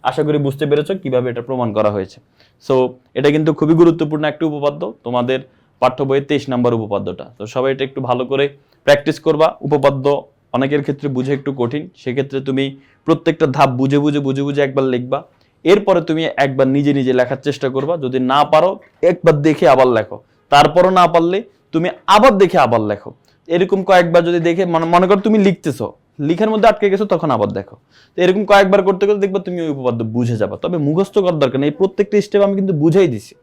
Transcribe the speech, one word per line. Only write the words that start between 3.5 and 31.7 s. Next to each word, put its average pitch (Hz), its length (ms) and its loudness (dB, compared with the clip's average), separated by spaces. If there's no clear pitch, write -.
খুবই 156 220 2
গুরুত্বপূর্ণ 160 520 2
একটা 160 180 -6
উপপাদ্য, 147 320 -4
তোমাদের 123 320 -2
পাঠ্য 127 160 0
বইয়ে 139 200 0
তেইশ 147 240 -2
নম্বর 123 260 0
উপপাদ্যটা। 101 460 -6
তো 101 40 -12
সবাই 131 200 -2
এটা 131 140 -6
একটু 135 200 -10
ভালো 123 220 -2
করে 135 140 0
প্র্যাকটিস 143 320 2
করবা। 156 200 2
উপপাদ্য 139 380 0
অনেকের 139 300 -2
ক্ষেত্রে 143 200 -6
বুঝে 131 220 -4
একটু 139 120 -8
কঠিন, 120 220 -4
সেক্ষেত্রে 135 360 -6
তুমি 135 160 -2
প্রত্যেকটা 160 400 0
ধাপ 139 140 4
বুঝে 139 240 0
বুঝে, 147 220 0
বুঝে 135 200 -4
বুঝে 143 200 -4
একবার 135 180 -2
লিখবা। 127 240 -4
এরপরে 202 360 2
তুমি 160 140 -2
একবার 135 220 0
নিজে 143 220 0
নিজে 127 220 0
লেখার 123 260 -2
চেষ্টা 139 280 -4
করবা। 139 200 -2
যদি 127 140 -4
না 147 80 2
পারো, 165 180 4
একবার 165 240 2
দেখে 156 180 2
আবার 127 220 4
লেখো। - 200 -4
তারপরও 151 380 4
না 175 40 6
পারলে 170 240 2
তুমি 165 140 0
আবার 233 160 6
দেখে 175 240 2
আবার 113 240 2
লেখো। - 200 -8
এরকম 190 240 0
কয়েকবার 175 380 4
যদি 175 200 0
দেখে, 170 140 0
মনে, 165 220 0
মনে 180 140 4
করো 196 180 4
তুমি 220 200 4
লিখতেছো, 147 400 -2
লিখার 208 240 0
মধ্যে 220 180 2
আটকে 208 220 -2
গেছো, 202 220 -2
তখন 160 220 -2
আবার 101 220 0
দেখো। - 180 -14
তো - 100 -8
এরকম 185 260 0
কয়েকবার 196 380 4
করতে 196 200 0
করতে 202 160 0
দেখবা 190 220 -4
তুমি 180 180 -6
ওই 156 100 -4
উপপাদ্য 123 260 -4
বুঝে 120 240 -2
যাবা। 98 140 -2
তবে 175 120 -4
মুখস্থ 180 280 -2
করার 170 180 -2
দরকার 131 180 -2
নেই, 143 120 0